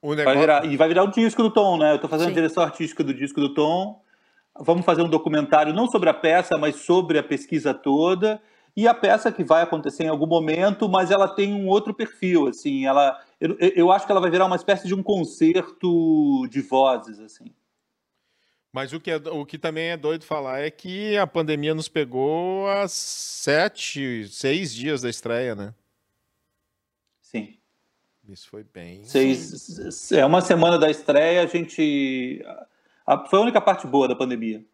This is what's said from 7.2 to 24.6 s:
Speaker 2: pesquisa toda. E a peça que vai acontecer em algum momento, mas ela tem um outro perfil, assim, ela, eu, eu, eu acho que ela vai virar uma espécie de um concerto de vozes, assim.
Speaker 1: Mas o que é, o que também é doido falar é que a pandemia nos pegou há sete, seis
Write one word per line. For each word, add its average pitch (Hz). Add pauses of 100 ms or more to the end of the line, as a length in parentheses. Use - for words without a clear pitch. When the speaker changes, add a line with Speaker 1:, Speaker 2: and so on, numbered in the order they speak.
Speaker 2:
pesquisa 143
toda. 180 (360)
E 214
a 233
peça 208
que 185
vai 160
acontecer 160
em 160
algum 156
momento, 170
mas 185
ela 196
tem 202
um 196
outro 208
perfil, 180
assim, 135
ela, 135 (240)
eu, 160
eu, 185
eu 180
acho 196
que -
ela 196
vai 180
virar 185
uma 180
espécie 185
de 185
um 190
concerto 160
de 135
vozes, 123
assim. - (1160)
Speaker 1:
Mas 131
o 165
que 165
é, 160
o 151
que 156
também 160
é 170
doido 160
falar 135
é 139
que 202
a 202
pandemia 156
nos 160
pegou 160
há 196
sete, -
seis 139